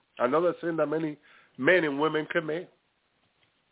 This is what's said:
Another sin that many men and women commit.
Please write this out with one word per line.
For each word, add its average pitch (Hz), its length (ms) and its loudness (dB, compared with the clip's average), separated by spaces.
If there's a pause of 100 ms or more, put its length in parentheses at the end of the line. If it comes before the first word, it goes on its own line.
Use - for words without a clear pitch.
(200)
Another 151 420 2
sin 165 160 -4
that 151 100 0
many 151 300 -6 (400)
men 165 260 4
and 143 160 -2
women 156 320 0
commit. 165 400 -4 (1000)